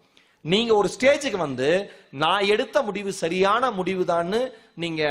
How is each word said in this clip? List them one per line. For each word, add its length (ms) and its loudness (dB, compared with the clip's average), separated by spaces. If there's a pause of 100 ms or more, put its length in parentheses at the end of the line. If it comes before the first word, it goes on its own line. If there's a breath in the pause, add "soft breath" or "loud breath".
(440 soft breath)
நீங்க 300 0
ஒரு 140 4
ஸ்டேஜுக்கு 480 2
வந்து 320 -2 (420 loud breath)
நான் 340 0
எடுத்த 380 0
முடிவு 300 -6
சரியான 580 0
முடிவுதான்னு 680 -2 (340 loud breath)
நீங்க 360 -4